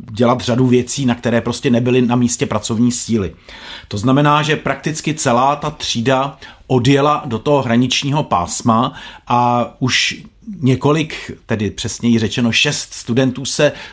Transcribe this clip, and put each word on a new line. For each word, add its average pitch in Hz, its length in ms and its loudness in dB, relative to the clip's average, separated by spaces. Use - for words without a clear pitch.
dělat 120 300 2
řadu 127 260 2
věcí, 123 380 2
na 120 100 2
které 117 260 0
prostě 120 280 -2
nebyly 123 320 2
na 120 140 2
místě 123 300 0
pracovní 113 460 0
síly. 104 440 -2
To 104 100 -8
znamená, 147 440 4
že 151 140 0
prakticky 151 580 -4
celá 131 420 2
ta 147 140 -6
třída 135 680 -2
odjela 139 580 2
do 113 140 -4
toho 143 220 2
hraničního 127 640 0
pásma 113 680 0
a 120 520 2
už - 440 -2
několik, 143 720 0
tedy 104 260 -2
přesněji 117 480 0
řečeno 113 320 0
šest - 420 0
studentů 131 520 -2
se 147 260 2